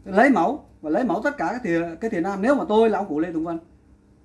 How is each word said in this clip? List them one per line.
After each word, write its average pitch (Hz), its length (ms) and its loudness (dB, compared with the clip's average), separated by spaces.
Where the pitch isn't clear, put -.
lấy 214 260 6
mẫu 208 340 0
và 156 100 -6
lấy 208 140 0
mẫu 208 200 -2
tất 285 120 -2
cả 165 140 -4
cái 233 120 -8
thìa, 170 380 -2
cái 226 100 -4
thìa 180 100 -2
nam. 196 220 -4
Nếu 269 120 4
mà 202 140 0
tôi 220 220 4
là 190 80 0
ông 196 100 -6
cụ 151 120 -2
Lê 175 120 -4
Tùng 160 120 -4
Vân, 165 140 -6